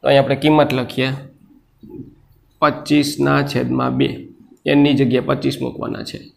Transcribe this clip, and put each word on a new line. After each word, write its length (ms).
તો 80
અહીં 140
આપણે 140
કિંમત 360
લખીએ 400
પચીસના 800
છેદમાં 500
બે. 340
એનની 280
જગ્યાએ 340
પચીસ 320
મૂકવાના 440
છે. 160